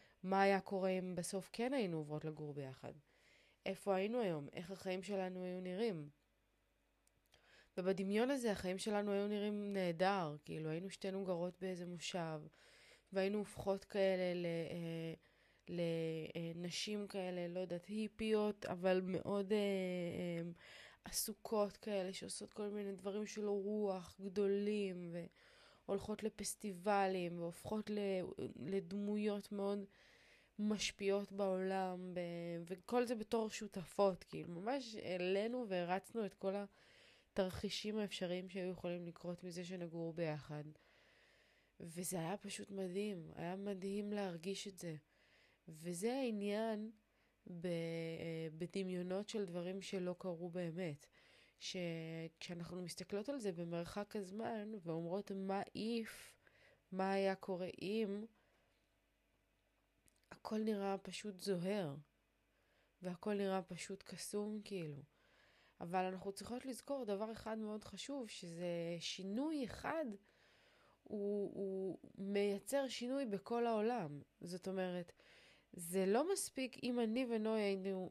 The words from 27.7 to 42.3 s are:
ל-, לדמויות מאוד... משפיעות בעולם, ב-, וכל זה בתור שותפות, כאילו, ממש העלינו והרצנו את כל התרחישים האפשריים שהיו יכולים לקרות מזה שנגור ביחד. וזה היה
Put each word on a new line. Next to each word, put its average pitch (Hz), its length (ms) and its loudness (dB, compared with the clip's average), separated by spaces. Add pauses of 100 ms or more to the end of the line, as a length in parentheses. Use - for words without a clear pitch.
ל-, 196 300 2 (360)
לדמויות 202 960 0
מאוד... 202 340 0 (720)
משפיעות 202 720 2
בעולם, 185 840 2
ב-, 170 520 -2
וכל 233 400 2
זה 247 80 0
בתור 214 360 2
שותפות, 196 720 2
כאילו, 156 240 -8
ממש 220 460 -2
העלינו 202 720 2
והרצנו 190 580 0
את 185 80 -6
כל 196 200 0 (800)
התרחישים 196 640 0
האפשריים 185 500 -2
שהיו 185 220 -2
יכולים 175 360 -2
לקרות 175 380 -6
מזה 180 200 -6
שנגור 170 480 -4
ביחד. 151 520 -2 (1160)
וזה 170 380 -4
היה 165 180 0